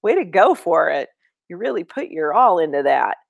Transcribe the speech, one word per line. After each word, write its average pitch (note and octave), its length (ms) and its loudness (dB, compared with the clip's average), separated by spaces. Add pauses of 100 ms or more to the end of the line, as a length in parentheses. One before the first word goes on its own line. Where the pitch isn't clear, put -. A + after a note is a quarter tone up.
"Way A3 120 0
to F#4 100 0
go F#3+ 300 4
for D#3+ 360 0
it. C#3+ 180 -4 (400)
You F3 80 -16
really A#3 280 -6
put - 240 -10
your D#3 240 -4
all G#3+ 260 4
into C#3+ 260 -2
that." C3+ 320 0 (140)